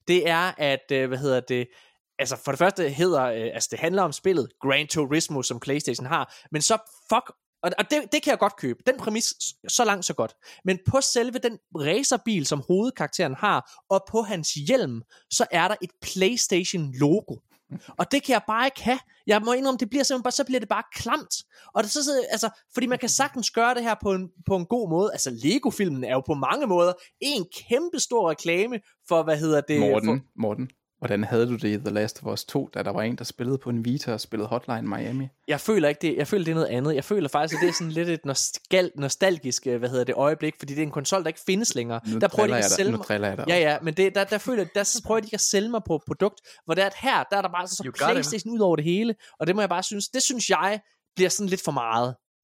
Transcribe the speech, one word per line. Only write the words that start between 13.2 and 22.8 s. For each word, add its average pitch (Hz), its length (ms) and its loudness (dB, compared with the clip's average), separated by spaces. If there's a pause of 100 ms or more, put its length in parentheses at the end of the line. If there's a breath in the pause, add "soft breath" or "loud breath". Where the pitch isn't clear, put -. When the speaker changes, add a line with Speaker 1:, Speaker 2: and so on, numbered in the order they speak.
Speaker 1:
har, 175 360 0 (180 loud breath)
og 196 220 2
på 226 100 2
hans 196 320 -4
hjelm, 147 480 0 (280 soft breath)
så - 220 2
er 170 160 2
der 208 140 0
et 190 80 -8 (120)
PlayStation-logo. 175 1300 0 (600 loud breath)
Og 175 140 -2
det 277 120 2
kan 262 100 2
jeg 214 140 4
bare 226 200 2
ikke - 160 -6
have. 254 160 2 (280 soft breath)
Jeg 208 140 6
må 233 120 2
indrømme, 262 240 2
det 220 120 -2
bliver 269 140 2
simpelthen 254 200 0
bare, 247 80 0
så 285 140 0
bliver 254 140 0
det 214 100 -8
bare 214 140 0 (120)
klamt. 262 400 -4 (380 loud breath)
Og 220 100 2
det, 214 80 -4
så, 294 120 -2
så, 269 280 0
altså, 214 180 -2 (240 soft breath)
fordi 254 140 0